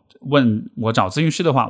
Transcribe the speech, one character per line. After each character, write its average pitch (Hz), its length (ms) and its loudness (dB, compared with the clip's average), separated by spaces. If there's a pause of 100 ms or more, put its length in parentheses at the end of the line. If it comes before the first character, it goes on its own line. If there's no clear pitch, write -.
(220)
问 123 540 0
我 113 160 -2
找 101 160 0
咨 120 120 -4
询 160 100 0
师 170 140 -2
的 156 80 2
话， 123 180 0